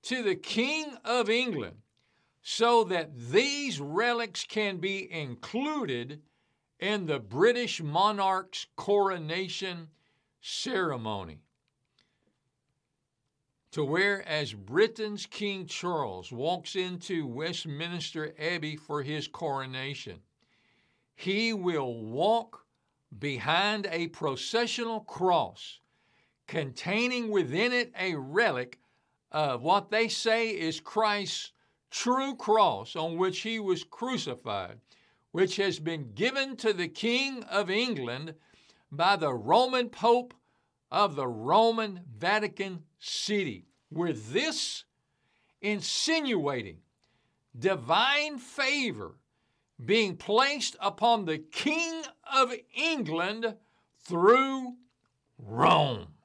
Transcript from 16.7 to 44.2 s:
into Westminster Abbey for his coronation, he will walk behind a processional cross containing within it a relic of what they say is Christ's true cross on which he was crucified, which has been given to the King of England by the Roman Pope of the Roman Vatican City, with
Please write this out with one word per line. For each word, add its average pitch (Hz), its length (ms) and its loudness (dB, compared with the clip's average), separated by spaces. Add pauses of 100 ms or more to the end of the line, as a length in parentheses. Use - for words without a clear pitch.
into 180 500 -4
Westminster 156 1120 -6
Abbey 151 380 -4
for 147 260 -4
his 151 240 -4
coronation, 131 920 -6 (960)
he 220 380 0
will 147 520 -2
walk 196 600 0 (520)
behind 165 720 0
a 165 180 -2
processional 226 920 -2
cross 170 800 0 (680)
containing 214 840 -2
within 190 420 2
it 247 260 0
a 180 160 -2
relic 139 680 0 (520)
of 139 300 0
what 190 280 2
they 220 180 2
say 226 420 0
is 165 300 -4
Christ's 208 720 -2 (380)
true 262 440 0
cross 180 640 4
on 165 200 -4
which 185 240 0
he 226 200 -4
was 185 240 0
crucified, 113 920 -6 (520)
which 185 260 2
has 196 220 0
been 151 360 -6
given 262 420 0
to 214 160 0
the 175 160 -2
King 247 560 -2
of 196 260 -2
England 156 640 -2 (560)
by 170 240 4
the 156 180 0
Roman 233 560 4
Pope 247 460 2 (560)
of 196 240 2
the 135 120 -2
Roman 190 760 2 (180)
Vatican 196 600 0 (180)
City, 170 680 -4 (260)
with 139 400 -4